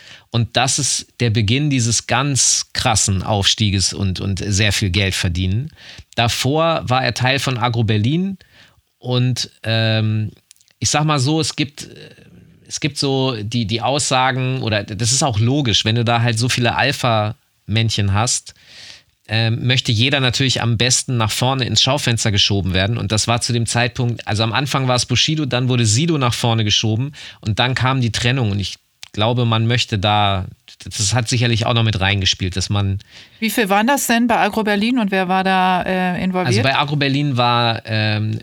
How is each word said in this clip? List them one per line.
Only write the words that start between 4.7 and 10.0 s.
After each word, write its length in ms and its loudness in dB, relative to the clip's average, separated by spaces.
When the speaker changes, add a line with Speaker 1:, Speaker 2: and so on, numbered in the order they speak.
Speaker 1:
viel 160 0
Geld 260 0
verdienen. 580 -2
Davor 720 0
war 160 2
er 80 0
Teil 260 0
von 200 -2
Agro 260 0
Berlin. 540 0
Und, 520 -2
ähm, 680 0